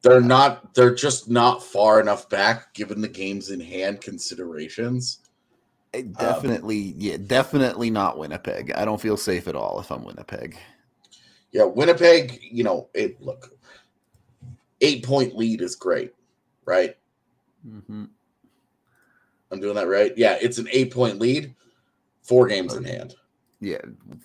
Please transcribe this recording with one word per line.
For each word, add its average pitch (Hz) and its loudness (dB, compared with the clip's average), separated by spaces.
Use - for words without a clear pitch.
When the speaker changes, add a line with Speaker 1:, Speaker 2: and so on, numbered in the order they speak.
Speaker 1:
They're 127 8
not, 127 2
they're 123 6
just 135 -4
not 123 2
far 107 4
enough 104 -2
back 104 -2
given 104 -8
the 107 -6
games 95 -10
in 92 -10
hand 92 -8
considerations. 92 -8
Speaker 2:
It 127 -8
Speaker 1:
Um, 95 -14
Speaker 2:
definitely, 104 -4
yeah, 92 -6
definitely 120 0
not 98 -2
Winnipeg. - -8
I 101 -4
don't 107 -4
feel 107 -2
safe 90 -4
at 80 -8
all 50 -6
if - -16
I'm 60 -10
Winnipeg. - -14
Speaker 1:
Yeah, 107 6
Winnipeg, 165 4
you 117 -4
know, 95 -2
it, 107 -4
look, - -14
eight-point 135 0
lead 113 -2
is 87 -6
great, - -4
right? 90 0
Speaker 2:
Mm-hmm. 107 -14
Speaker 1:
I'm 95 -12
doing 101 -6
that 95 -4
right? 101 0
Yeah, 107 4
it's 120 -2
an 117 -8
eight-point 123 0
lead, 127 -2
four 127 6
games 95 -2
in - -8
hand. - -12
Speaker 2:
Yeah, 90 -8